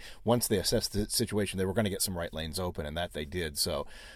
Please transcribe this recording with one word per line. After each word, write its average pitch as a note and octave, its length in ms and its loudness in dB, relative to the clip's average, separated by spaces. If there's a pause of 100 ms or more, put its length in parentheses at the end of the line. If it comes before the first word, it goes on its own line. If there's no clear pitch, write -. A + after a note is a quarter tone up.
(240)
once A#2+ 240 4
they G#2+ 100 6
assessed - 340 2
the G#2 160 2
situation, G2+ 500 0
they F#2+ 60 2
were F#2+ 100 0
gonna G#2+ 160 4
get F#2+ 120 -2
some F#2 160 0
right E2+ 140 -4
lanes D#2+ 260 -4
open, F2 280 -2
and D2+ 100 -4
that F2 160 -2
they D#2 120 -4
did. D2+ 340 -2
So, D2 280 0 (300)